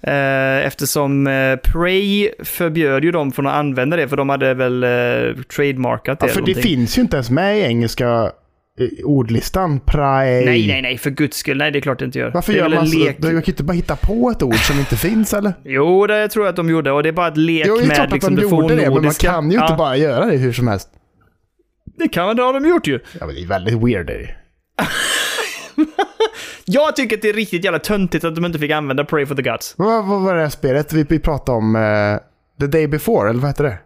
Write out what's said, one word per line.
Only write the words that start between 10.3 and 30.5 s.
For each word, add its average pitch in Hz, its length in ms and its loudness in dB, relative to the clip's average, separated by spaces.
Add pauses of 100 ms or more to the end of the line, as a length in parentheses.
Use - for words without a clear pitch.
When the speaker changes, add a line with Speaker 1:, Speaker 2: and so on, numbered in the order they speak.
Speaker 1:
Nej, 117 220 2
nej, 131 140 0
nej, 127 160 -4
för 147 120 -4
guds 139 280 -2
skull. 139 200 -4
Nej, 147 140 0
det 143 80 -2
är - 20 -4
klart 139 180 -4
det 135 60 -6
inte 135 140 -6
gör. 123 120 -4
Speaker 2:
Varför - 220 -2
Speaker 1:
Det - 60 4
är - 20 2
Speaker 2:
gör 170 80 2
Speaker 1:
väl 160 60 2
Speaker 2:
man 165 80 4
Speaker 1:
en 156 80 2
Speaker 2:
så? 165 80 2
Speaker 1:
lek. 147 200 2
Speaker 2:
Du 156 80 0
kan 165 120 2
ju 156 60 -4
inte 175 180 -2
bara 180 100 -2
hitta 170 220 -2
på 233 360 2
ett 220 120 -2
ord 117 120 2
som 139 240 2
inte 127 180 -2
finns, 214 360 0
eller? 202 200 0 (100)
Speaker 1:
Jo, 165 440 4
det 214 200 2
tror 208 180 0
jag 190 40 2
att 170 60 -2
de 170 140 0
gjorde, 156 220 2
och 147 120 2
det 156 60 2
är 165 40 -2
bara 175 140 0
att 156 100 -2
lek 160 300 2
Speaker 2:
Jo, 214 100 4
det 240 60 4
är 156 40 4
Speaker 1:
med, 151 80 4
Speaker 2:
klart 143 120 2
att 139 60 -2
Speaker 1:
liksom, 190 220 2
Speaker 2:
de 202 60 2
Speaker 1:
det 208 60 2
Speaker 2:
gjorde 165 200 4
det, 160 80 4
men 156 100 2
man 135 80 2
Speaker 1:
fornnordiska. 151 380 2
Speaker 2:
kan 160 200 0
ju 214 60 4
inte 156 160 4
Speaker 1:
Ja. 156 40 0
Speaker 2:
bara 139 200 0
göra 147 280 2
det 180 120 2
hur 127 160 0
som 123 140 0
helst. 98 220 -2 (1080)
Speaker 1:
Det 330 100 0
kan, 214 280 0
det 247 80 0
har 254 100 2
de 277 160 -2
gjort 349 180 2
ju. 135 120 0 (200)
Speaker 2:
Ja, - 60 -10
men - 100 -10
det - 60 -10
är 85 60 -10
väldigt 98 260 -2 (100)
weird, 104 260 0
är - 100 -8
det. - 160 -12 (500)
Speaker 1:
<laughs> - 1120 -4 (680)
Jag 285 300 2
tycker 226 200 -2
att 214 60 -8
det 214 80 0
är 196 40 0
riktigt 185 300 -4
jävla 170 160 0
töntigt 190 460 -2
att 160 100 -2
de 170 100 -2
inte 160 140 -4
fick 147 120 -2
använda 143 320 -2
Pray 143 220 -2
for 139 100 -6
the 135 60 -4
Gods. 120 360 -6
Speaker 2:
Men 185 100 0
vad, 226 180 0
vad 196 160 0
var 190 140 0
det 165 60 0
här 151 80 0
spelet 139 440 -2